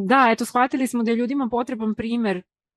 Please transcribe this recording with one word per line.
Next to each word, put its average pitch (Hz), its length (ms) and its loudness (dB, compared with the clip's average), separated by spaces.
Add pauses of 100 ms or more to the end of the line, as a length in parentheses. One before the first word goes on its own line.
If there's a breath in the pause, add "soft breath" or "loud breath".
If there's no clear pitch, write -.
da, 254 260 6
eto, 226 140 -2
shvatili 254 420 0
smo 240 160 -2
da 220 80 0
je 233 60 0
ljudima 247 340 -2
potreban 226 440 -2
primer 226 480 -2 (340)